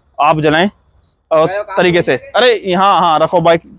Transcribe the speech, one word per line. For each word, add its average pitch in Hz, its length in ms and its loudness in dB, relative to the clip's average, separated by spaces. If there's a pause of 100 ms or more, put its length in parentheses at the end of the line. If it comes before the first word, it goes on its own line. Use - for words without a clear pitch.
(180)
आप 156 220 0
जलाएं 156 300 0 (640)
और 160 160 2 (220)
तरीके 175 320 0
से। 160 140 -2 (200)
अरे 240 180 2 (120)
यहाँ, 190 340 0
हाँ 160 200 0
रखो 160 220 0
bike, 165 200 2 (180)